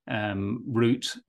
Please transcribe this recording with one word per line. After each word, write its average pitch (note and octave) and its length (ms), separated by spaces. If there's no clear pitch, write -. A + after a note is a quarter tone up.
um, G#2+ 580
route. A#2+ 480